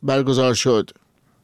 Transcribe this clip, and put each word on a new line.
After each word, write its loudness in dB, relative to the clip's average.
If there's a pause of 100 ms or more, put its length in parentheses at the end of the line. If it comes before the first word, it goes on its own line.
برگزار 0
شد. 0 (540)